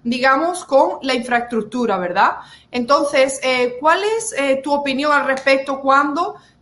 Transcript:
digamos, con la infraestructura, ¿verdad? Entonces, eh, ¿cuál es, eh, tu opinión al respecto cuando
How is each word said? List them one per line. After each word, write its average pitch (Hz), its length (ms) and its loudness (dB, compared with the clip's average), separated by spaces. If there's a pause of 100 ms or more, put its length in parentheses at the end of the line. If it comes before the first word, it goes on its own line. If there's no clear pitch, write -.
digamos, 269 580 0
con - 380 2
la 262 120 -2
infraestructura, 233 840 -2
¿verdad? 185 400 0 (340)
Entonces, 269 720 2
eh, 247 380 0
¿cuál 339 220 2 (140)
es, 453 200 -8
eh, 269 260 0
tu 294 80 -2
opinión 285 400 0
al 277 140 2
respecto 269 560 0
cuando 294 540 0 (260)